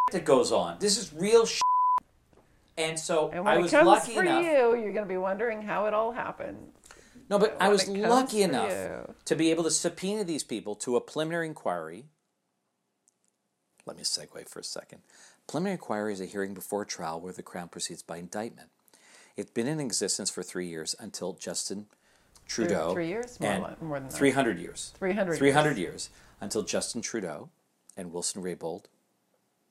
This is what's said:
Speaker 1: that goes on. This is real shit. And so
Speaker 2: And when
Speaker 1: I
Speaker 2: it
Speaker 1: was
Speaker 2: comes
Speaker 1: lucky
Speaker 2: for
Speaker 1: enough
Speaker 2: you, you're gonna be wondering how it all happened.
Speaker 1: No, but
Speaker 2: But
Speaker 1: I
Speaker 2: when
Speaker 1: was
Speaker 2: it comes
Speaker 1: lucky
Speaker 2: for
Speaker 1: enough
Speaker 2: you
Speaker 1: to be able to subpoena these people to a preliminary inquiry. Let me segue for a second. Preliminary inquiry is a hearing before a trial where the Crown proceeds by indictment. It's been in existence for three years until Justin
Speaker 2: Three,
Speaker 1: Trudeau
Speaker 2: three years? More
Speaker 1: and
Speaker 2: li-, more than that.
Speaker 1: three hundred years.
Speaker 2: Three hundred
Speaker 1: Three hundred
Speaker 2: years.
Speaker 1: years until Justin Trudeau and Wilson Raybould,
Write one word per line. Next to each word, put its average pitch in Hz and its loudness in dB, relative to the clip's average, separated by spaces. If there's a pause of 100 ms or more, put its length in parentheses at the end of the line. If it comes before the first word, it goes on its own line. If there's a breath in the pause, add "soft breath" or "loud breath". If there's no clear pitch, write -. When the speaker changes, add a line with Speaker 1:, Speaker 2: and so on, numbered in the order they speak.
(120)
Speaker 1:
that 185 -2
goes 120 6
on. 87 2
This 101 2
is - -6
real 214 6
shit. - -2 (1160)
And 160 -2
so 156 0
Speaker 2:
And 175 -4
when - 6
Speaker 1:
I 165 6
Speaker 2:
it 175 6
Speaker 1:
was 175 0
Speaker 2:
comes 311 10
Speaker 1:
lucky 427 6
Speaker 2:
for 370 2
Speaker 1:
enough 339 4
Speaker 2:
you, 254 6
you're 214 -2
gonna 208 -2
be 185 -4
wondering 202 -2
how 202 -2
it 208 0
all 226 2
happened. - -8 (580 loud breath)
Speaker 1:
No, 202 4
but 180 2
Speaker 2:
But - 2
Speaker 1:
I - 6
Speaker 2:
when 208 6
Speaker 1:
was 196 6
Speaker 2:
it - -4
comes 196 -2
Speaker 1:
lucky 233 4
Speaker 2:
for 185 2
Speaker 1:
enough - 0
Speaker 2:
you - -8 (100)
Speaker 1:
to 160 0
be 160 4
able 165 2
to 156 0
subpoena 190 -2
these 165 -4
people 104 -6
to - -2
a 117 4
preliminary 160 -4
inquiry. 87 -6 (1800)
Let 80 -12
me - -18
segue - -6
for - -16
a - -10
second. - -12 (440 soft breath)
Preliminary 185 -2
inquiry 107 -4
is 95 -8
a 92 -6
hearing 98 -4
before 101 -6
a 104 -10
trial 82 -8
where 90 -10
the 92 -14
Crown 87 -12
proceeds - -10
by 82 -12
indictment. 104 -10 (680 soft breath)
It's 101 -8
been 117 -2
in 156 -2
existence 107 -2
for 92 -6
three 90 -6
years 80 -6
until 95 -8
Justin 98 -8 (600 soft breath)
Speaker 2:
Three, - -2
Speaker 1:
Trudeau 180 0
Speaker 2:
three 170 -2
years? 240 -8
More - 0
Speaker 1:
and 190 -2
Speaker 2:
li-, - -8 (100)
more 151 -6
than 135 -10
that. 139 -12
Speaker 1:
three 139 6
hundred 120 0
years. - -12
Speaker 2:
Three 185 -2
hundred 190 0
Speaker 1:
Three 139 6
hundred 147 4
Speaker 2:
years. 80 -6
Speaker 1:
years - -20 (300 soft breath)
until 104 -4
Justin 98 -4
Trudeau 98 -6 (480)
and 90 -10
Wilson 87 -6
Raybould, 87 -8 (880)